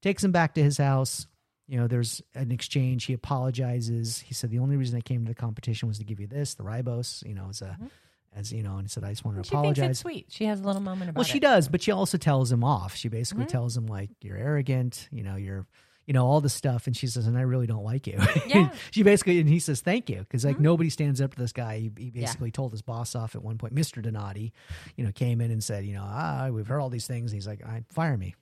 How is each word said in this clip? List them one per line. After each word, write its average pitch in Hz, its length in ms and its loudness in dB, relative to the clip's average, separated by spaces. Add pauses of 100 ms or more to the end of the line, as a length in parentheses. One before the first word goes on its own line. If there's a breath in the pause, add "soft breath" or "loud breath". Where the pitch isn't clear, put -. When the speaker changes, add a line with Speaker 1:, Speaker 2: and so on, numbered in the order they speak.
Speaker 1:
takes 196 220 2
him 196 80 6
back 170 220 4
to 156 100 4
his 143 140 6
house. 135 500 2 (400)
You 135 100 -2
know, 120 100 2
there's 117 340 0 (120)
an 127 200 -4
exchange. 127 500 0
He 131 100 -2
apologizes. 123 1040 -2
He - 140 -12
said, 120 180 -4
"The 120 80 0
only 139 180 2
reason 123 200 0
I 120 40 -2
came 117 240 -2
to 113 60 -4
the 117 40 -4
competition 113 540 -4
was 107 80 -2
to 107 80 -8
give 104 160 -6
you 101 60 -8
this, 143 260 -4
the - 100 -12
ribose," 120 640 -4
you 104 80 -8
know, 95 140 -8
as 101 120 -10
a, 98 100 -10
Speaker 2:
Mm-hmm. 208 160 -12 (440 soft breath)
Speaker 1:
as, 104 220 -8
you 110 100 -4
know, 98 140 -4
and 98 60 -4
he 98 40 -6
said, 104 160 -6
"I 101 60 -6
just 101 160 -6
wanted 98 180 -2
to - 60 -10
Speaker 2:
She - 20 0
thinks 139 80 2 (200)
Speaker 1:
apologize." 135 100 2
Speaker 2:
it's 131 100 0
sweet. 320 300 -8
She - 160 -4
has 208 160 0
a - 20 -8
little 196 180 0
moment 185 280 -4
Speaker 1:
Well, 202 140 0
Speaker 2:
about - 20 2
Speaker 1:
she 285 140 0
Speaker 2:
it. - 20 2
Speaker 1:
does, 226 260 4
but 160 140 0
she 214 100 0
also 196 260 0
tells 131 360 4
him 120 100 4
off. 101 320 0
She - 140 -4
basically 120 340 -4
Speaker 2:
Mm-hmm. 220 80 -4
Speaker 1:
tells 120 240 -2
him, 117 120 -2
like, 101 240 -6 (100)
"You're 98 160 -10
arrogant, 127 760 -2
you 113 120 -8
know, 98 120 -6
you're," 98 320 -6 (400 soft breath)
you 143 60 0
know, 127 120 6
all 147 160 6
this 143 120 2
stuff. 123 340 0
And 120 100 -2
she - 100 -4
says, 117 200 0
"And 120 100 4
I 127 40 2
really 127 260 2
don't 110 160 -2
like 117 240 -4
you." 98 100 -6 (160)
<laughs> 156 140 0
Speaker 2:
Yeah. 190 220 8 (200 loud breath)
Speaker 1:
She 214 140 4
basically, 196 360 8
and 160 80 6
he 160 120 8
says, 147 220 -2
"Thank 220 280 0
you." 98 200 -4
'Cause, 120 140 0
like, 139 120 4
Speaker 2:
Mm-hmm. 147 80 4
Speaker 1:
nobody 165 260 6
stands 143 320 0
up 135 140 -2
to - 60 -16
this 120 120 -4
guy. 110 260 -6
He, 110 180 -4
he 110 80 -12 (100)
Speaker 2:
Yeah. 120 80 -4
Speaker 1:
basically 113 280 -4
told 131 200 -4
his 107 100 -8
boss 117 340 -6
off 113 200 -4
at 110 80 -10
one 110 140 -6
point. 110 160 -6
Mister 143 280 0
Donati, 104 500 -6 (460 loud breath)
you 123 80 -2
know, 104 60 0
came 120 300 0
in 117 100 0
and 110 120 -2
said, 101 220 -4
you 101 80 -6
know, 98 120 -8
"Ah, 131 460 -2
we've 110 160 -2
heard 131 140 0
all 135 80 -2
these 120 180 -6
things." 120 240 -4
And 104 60 -4
he's 98 100 -6
like, 107 160 -10
"I, 113 280 -8
fire 160 260 0
me." 92 240 -6